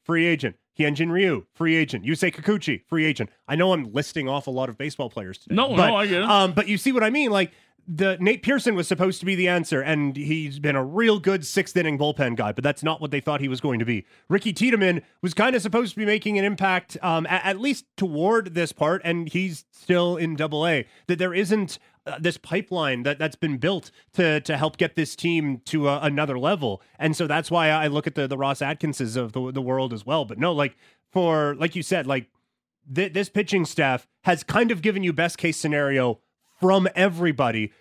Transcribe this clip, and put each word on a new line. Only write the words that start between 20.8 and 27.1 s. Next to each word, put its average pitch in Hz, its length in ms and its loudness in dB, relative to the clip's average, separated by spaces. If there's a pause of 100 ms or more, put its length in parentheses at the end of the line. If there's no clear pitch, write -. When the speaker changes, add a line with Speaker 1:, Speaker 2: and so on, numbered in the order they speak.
Speaker 1:
That 180 100 0
there 180 160 0
isn't, 196 460 0 (260)
uh, 143 140 -10
this 165 180 0
pipeline 165 640 -2
that, 139 160 -2
that's 156 180 -4
been 151 220 -2
built 165 320 -2 (240)
to, 156 280 4
to 147 160 -2
help 156 200 -2
get 165 180 0
this 160 200 -2
team 156 500 0
to, 147 240 0
uh, 143 140 0
another 143 340 0
level. 135 460 -2 (160)
And 156 180 0